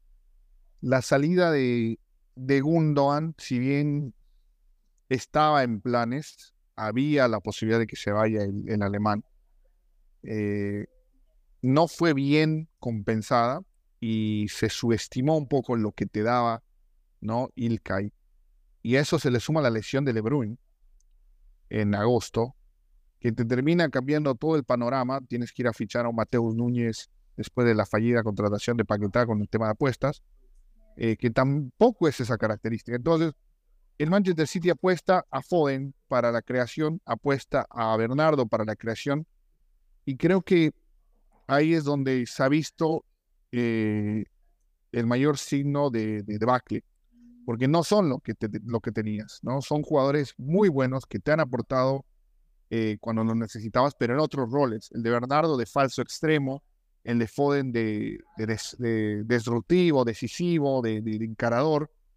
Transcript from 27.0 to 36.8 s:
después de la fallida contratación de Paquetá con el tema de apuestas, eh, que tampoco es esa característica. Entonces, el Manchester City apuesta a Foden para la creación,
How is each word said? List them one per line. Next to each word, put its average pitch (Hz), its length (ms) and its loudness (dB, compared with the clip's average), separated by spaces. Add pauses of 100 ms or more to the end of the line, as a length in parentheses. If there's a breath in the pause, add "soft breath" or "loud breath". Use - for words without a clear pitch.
después 123 280 -2
de 117 80 6
la 104 120 2
fallida 117 380 2
contratación 104 540 0
de 110 80 2
Paquetá 104 400 0
con 110 160 0
el 101 80 -4
tema 113 160 0
de 107 60 0
apuestas, 135 500 -2 (760)
eh, 113 200 0
que 123 140 0
tampoco 147 760 2
es 143 120 0
esa 117 180 -2
característica. 113 580 -4
Entonces, 160 380 0 (640)
el 151 120 0
Manchester 180 380 2
City 175 220 -2
apuesta 180 600 2
a 135 100 -4
Foden 139 540 0 (120)
para 120 240 2
la 117 100 -2
creación, 147 640 -2